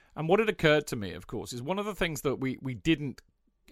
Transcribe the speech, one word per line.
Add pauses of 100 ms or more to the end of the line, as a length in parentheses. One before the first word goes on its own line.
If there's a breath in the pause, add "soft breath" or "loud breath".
(160 soft breath)
And
what
had
occurred
to
me,
of
course,
is
one
of
the
things
that
we,
we
didn't, (500)